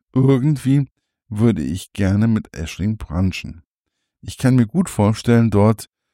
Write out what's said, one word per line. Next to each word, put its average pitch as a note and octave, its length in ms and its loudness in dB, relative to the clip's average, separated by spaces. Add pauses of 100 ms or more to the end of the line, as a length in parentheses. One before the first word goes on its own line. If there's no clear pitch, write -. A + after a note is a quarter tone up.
(140)
Irgendwie C3+ 760 0 (380)
würde G#2 340 0
ich D2 320 -8
gerne G2+ 340 0
mit A2 300 -2
Aisling G2+ 400 -6
brunchen. F2 640 -6 (600)
Ich - 180 -14
kann B2+ 160 2
mir B2 100 4
gut F3+ 240 -4
vorstellen, A2+ 640 2
dort G#2 340 2 (280)